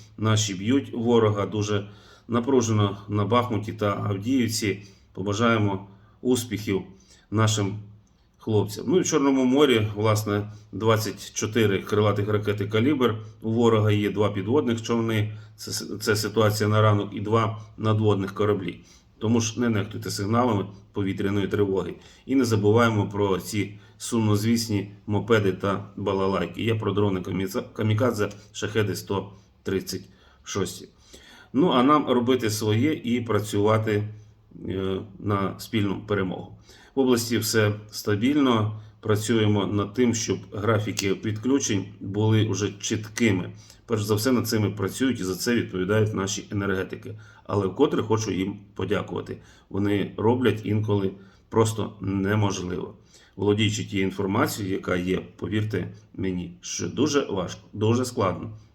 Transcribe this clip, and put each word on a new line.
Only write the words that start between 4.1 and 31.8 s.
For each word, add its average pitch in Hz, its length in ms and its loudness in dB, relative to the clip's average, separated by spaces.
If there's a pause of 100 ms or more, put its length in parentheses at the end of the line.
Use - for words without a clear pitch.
Побажаємо 104 760 0 (320)
успіхів 104 640 -2 (480)
нашим 107 480 0 (600)
хлопцям. - 500 -2
Ну 175 100 4
і - 20 6
в 151 60 0
Чорному 139 380 2
морі, 127 500 4
власне, 104 580 0 (200)
двадцять 107 600 0
чотири 107 440 2
крилатих 101 500 2
ракети 104 380 0
"Калібр". 117 480 2 (280)
У 113 100 -4
ворога 113 400 4
є 104 180 2
два 101 200 2
підводних 113 520 0
човни. 113 500 0 (240)
Це - 140 -14
с-, - 280 -8
це 110 180 2
ситуація 104 520 2
на 107 140 4
ранок 104 300 4
і 92 80 -6
два 107 420 0 (140)
надводних 107 580 2
кораблі. 92 460 -2 (380)
Тому 113 220 2
ж - 200 -4
не 120 80 2
нехтуйте 107 420 -2
сигналами 107 560 0 (260)
повітряної 98 560 -2
тривоги. 95 460 0 (320)
І 127 80 -2
не 135 100 4
забуваємо 107 640 4
про 101 300 0
ці 98 400 -6 (200)
сумнозвісні 107 920 2 (160)
мопеди 104 460 2
та 98 320 -4 (120)
балалайки. 98 640 -2
Я 110 120 0
про 107 180 -2
дрони 101 280 0
каміца-, 95 420 -4 (100)
камікадзе, 107 560 0 (240)
шахеди 107 440 -2
сто - 360 -4 (300)
тридцять 95 420 -6 (380)
шості. - 460 -6 (640)
Ну, 156 180 2
а 123 120 4